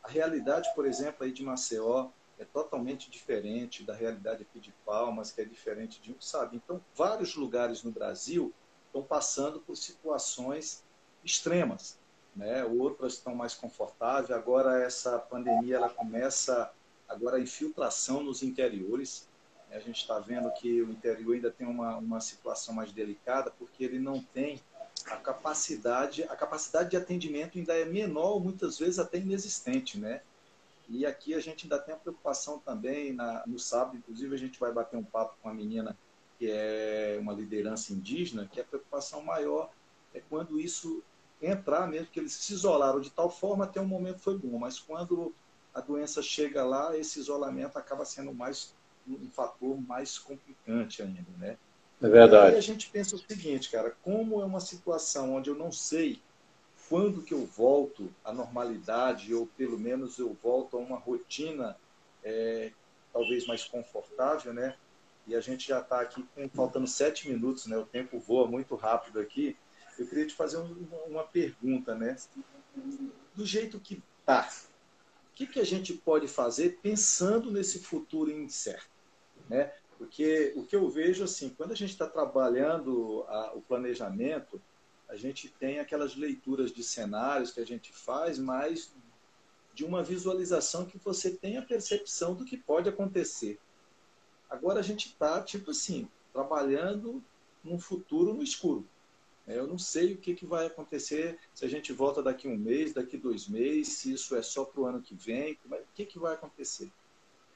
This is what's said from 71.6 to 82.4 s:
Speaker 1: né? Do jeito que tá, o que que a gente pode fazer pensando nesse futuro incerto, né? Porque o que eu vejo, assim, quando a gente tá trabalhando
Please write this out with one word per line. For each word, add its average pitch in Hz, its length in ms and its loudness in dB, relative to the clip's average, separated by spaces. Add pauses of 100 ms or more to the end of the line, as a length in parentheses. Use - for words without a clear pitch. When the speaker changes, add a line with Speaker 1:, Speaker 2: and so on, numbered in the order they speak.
Speaker 1:
né? 113 200 -2 (1200)
Do 202 100 -6
jeito 214 340 -2
que - 220 -12 (240)
tá, 127 240 6 (800)
o - 40 -20
que 269 120 -8
que - 120 -4
a 208 60 4
gente 185 280 -2
pode 156 340 2
fazer 139 540 0
pensando 214 720 2
nesse 190 280 -2
futuro 156 520 -2
incerto, 147 560 -8 (640)
né? 131 220 2 (260)
Porque 147 580 2
o 135 80 -4
que - 120 0
eu 185 140 4
vejo, 180 340 2
assim, 139 320 -4
quando 175 160 -6
a 226 40 -6
gente 202 220 -6
tá 160 100 0
trabalhando 127 1200 2